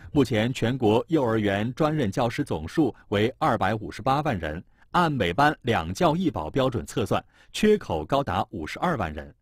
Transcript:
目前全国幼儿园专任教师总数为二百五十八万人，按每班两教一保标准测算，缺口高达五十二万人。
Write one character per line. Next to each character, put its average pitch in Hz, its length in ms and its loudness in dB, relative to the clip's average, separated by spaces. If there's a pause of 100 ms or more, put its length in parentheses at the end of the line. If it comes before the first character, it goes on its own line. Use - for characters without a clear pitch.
(120)
目 147 100 4
前 117 300 2
全 117 240 0
国 113 320 4
幼 156 160 2
儿 113 140 2
园 104 340 0
专 156 240 0
任 123 140 0
教 127 180 0
师 147 160 -4
总 82 240 -6
数 143 260 2 (140)
为 107 300 2
二 135 180 2
百 98 180 2
五 107 160 -8
十 - 120 -12
八 131 180 0
万 143 180 -2
人， 80 240 -6 (280)
按 170 200 2
每 98 220 0
班 143 300 2
两 92 320 -2
教 160 200 2
一 175 160 0
保 80 200 -6
标 131 200 0
准 82 140 -6
测 107 220 -4
算， 98 180 -2 (260)
缺 214 260 4
口 80 280 -4
高 139 180 0
达 98 280 -2
五 78 160 -8
十 - 120 -10
二 165 200 0
万 82 140 -2
人。 73 300 -12